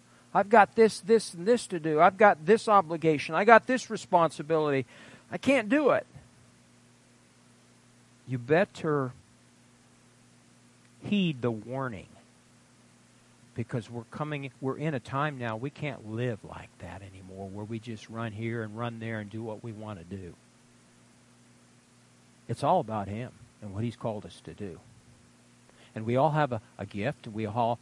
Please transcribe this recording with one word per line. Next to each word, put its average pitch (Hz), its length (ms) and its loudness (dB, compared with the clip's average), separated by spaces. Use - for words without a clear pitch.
I've 196 160 2
got 214 260 8
this, 220 240 6
this, 208 360 2
and 170 100 -8
this 233 220 2
to 180 120 -6
do. 156 220 2
I've 190 160 8
got 185 280 6
this 214 220 4
obligation. 160 680 2
I 190 100 0
got 220 220 10
this 247 240 -2
responsibility. 156 960 0
I 185 80 -6
can't 247 320 2
do 269 220 4
it." - 160 0
You 127 120 -4
better 147 760 0
heed 165 400 0
the 123 80 0
warning. 117 560 -8
Because 117 360 -6
we're 117 160 -12
coming, 147 440 -8
we're 131 160 -4
in 156 160 -4
a 131 60 -4
time 139 380 -4
now 117 200 -6
we 127 120 -8
can't 135 400 -10
live 113 360 -4
like 82 240 -16
that 90 220 -14
anymore, 95 480 -16
where 101 160 -10
we 113 140 -10
just 110 300 -14
run 113 220 -8
here 113 320 -6
and 107 140 -12
run 117 220 -6
there 113 200 -6
and 104 100 -10
do 110 140 -10
what 107 180 -10
we 117 120 -12
want 107 260 -12
to 82 60 -16
do. 92 280 -12
It's - 160 -6
all 170 160 4
about 107 300 -4
Him 113 240 -8
and 101 120 -12
what 104 100 -6
He's 120 140 -6
called 104 280 -8
us 87 200 -20
to 82 80 -14
do. 95 260 -12
And 110 120 -10
we 120 100 0
all 147 160 2
have 147 220 0
a, 110 80 -4
a 104 80 -8
gift, 104 420 -6
and 107 80 -12
we 110 100 -4
all, 117 360 -2